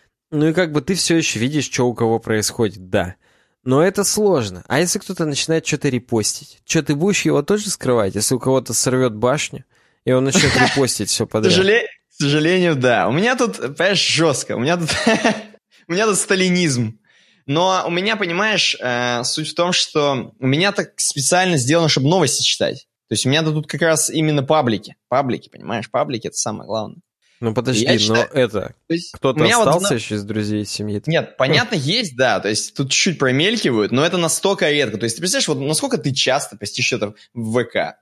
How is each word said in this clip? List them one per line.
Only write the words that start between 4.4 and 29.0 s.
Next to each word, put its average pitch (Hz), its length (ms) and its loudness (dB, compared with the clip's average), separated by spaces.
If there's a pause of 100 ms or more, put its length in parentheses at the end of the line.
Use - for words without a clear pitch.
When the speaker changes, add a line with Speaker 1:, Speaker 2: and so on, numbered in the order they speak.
Speaker 1:
А 135 140 0
если 180 180 -2
кто-то 180 260 -6
начинает 151 380 -2
чё-то 147 260 -2
репостить, - 760 -2
чё, 165 180 0
ты 143 120 0
будешь 180 300 0
его 143 180 2
тоже 208 260 -2
скрывать, 113 460 0
если 107 200 0
у 117 40 -2
кого-то 131 340 0
сорвёт 127 400 0
башню, 131 500 -2 (420)
и 127 60 2
он 127 140 4
начнёт 139 260 2
Speaker 2:
<laughs> - 60 0
Speaker 1:
репостить 131 520 2
всё - 160 0
Speaker 2:
К - 60 -8
Speaker 1:
подряд? 107 220 2
Speaker 2:
сожале-, 202 320 4 (240)
к - 120 -20
сожалению, 160 540 2
да. 120 320 4
У 113 60 0
меня 220 240 2
тут, 233 200 0
понимаешь, 165 480 0
жёстко. 143 520 0
У - 20 -2
меня 156 180 0
тут, 165 120 -2
<laughs> - 960 -2
у 165 60 -6
меня 208 140 0
тут 196 100 2
сталинизм. 175 840 0 (480)
Но 180 400 0
у 165 40 -4
меня, 196 240 -2
понимаешь, 196 640 -2
э, 123 460 -2
суть 151 260 -6
в - 40 -18
том, 175 180 0
что 143 640 -2
у 131 80 -2
меня 165 240 2
так 185 280 -4
специально 180 580 0
сделано, 151 320 2
чтобы 135 200 0
новости 170 340 2
читать. - 440 -2 (220)
То - 40 -4
есть 107 120 -2
у 127 40 2
меня 156 140 2
тут 151 240 -2
как 143 140 -8
раз 160 280 2
именно 147 340 0
паблики. 131 520 0 (140)
Паблики, 127 400 -2
понимаешь? 110 420 -8
Паблики — 135 380 -4
это - 80 -10
самое - 300 -6
главное. 107 320 -6 (420)
Speaker 1:
Ну, 113 140 -2
подожди, 117 280 0
Speaker 2:
Я 143 100 4
Speaker 1:
но 117 60 4
Speaker 2:
считаю, 113 340 2
Speaker 1:
это, 107 420 -2 (120)
Speaker 2:
то 165 60 -4
есть 170 200 -6